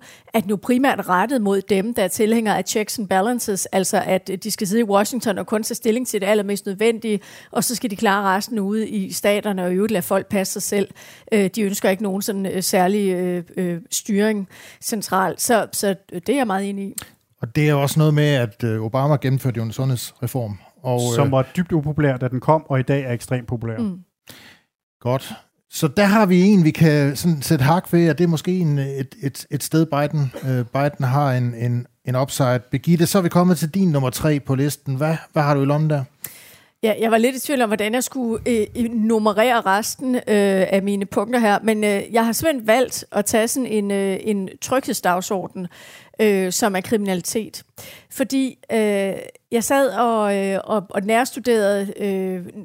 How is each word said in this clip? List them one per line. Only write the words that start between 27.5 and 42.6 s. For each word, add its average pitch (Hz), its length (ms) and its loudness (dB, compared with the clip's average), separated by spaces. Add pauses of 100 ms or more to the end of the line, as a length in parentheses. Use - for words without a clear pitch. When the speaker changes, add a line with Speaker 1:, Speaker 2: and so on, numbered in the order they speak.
Speaker 2:
hak 165 300 2
ved, 170 160 6
og 139 80 0
det 175 60 2
er 175 40 4
måske 175 320 0
en, 147 200 2
et, 135 440 -6
et, - 280 -8
et 139 120 -4
sted, 160 220 2
Biden, 147 460 0 (120)
øh, 127 220 0
Biden 139 400 -2
har 135 280 2
en, 123 220 0
en, 120 320 -2 (180)
en 123 100 -2
upside. 127 440 0 (120)
Birgitte, 160 340 2
så - 120 0
er 190 40 4
vi 170 80 0
kommet 180 280 4
til 160 120 -4
din 190 220 0
nummer 135 180 0
tre 151 300 0
på 135 160 -2
listen. 135 400 -2
Hvad, 156 200 0 (180)
hvad 156 100 2
har 147 120 2
du 139 60 2
i 139 40 2
lommen 151 240 2
der? 139 140 0 (800)
Speaker 1:
Ja, 214 160 2
jeg 220 120 2
var 226 60 4
lidt 247 180 2
i 254 40 -8
tvivl 262 220 -2
om, 220 80 2
hvordan 208 240 -2
jeg 247 100 0
skulle, 233 420 -4
øh, 226 300 0
øh, 233 160 -2
nummerere 220 680 2
resten, 226 540 0
øh, 233 120 0
af 196 560 4
mine 202 220 -2
punkter 233 340 -2
her, 208 240 4
men, 214 200 0
øh, 202 180 2 (100)
jeg 226 140 2
har 233 60 0
simpelthen 262 360 -2